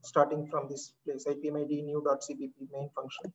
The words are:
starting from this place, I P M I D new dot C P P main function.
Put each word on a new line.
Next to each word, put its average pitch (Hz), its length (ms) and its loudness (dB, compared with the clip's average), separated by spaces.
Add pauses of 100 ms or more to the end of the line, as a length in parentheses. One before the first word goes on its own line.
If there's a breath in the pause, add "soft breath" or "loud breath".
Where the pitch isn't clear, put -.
starting 147 460 4
from 139 200 0
this 139 240 -8 (100)
place, 139 240 -4
I 143 60 2
P 143 160 -2
M 147 80 -2
I 147 80 2
D 147 160 0
new 147 240 0
dot 139 180 4
C 147 120 -6
P 135 140 -6
P 135 220 -12
main 139 240 -6
function. 156 400 -6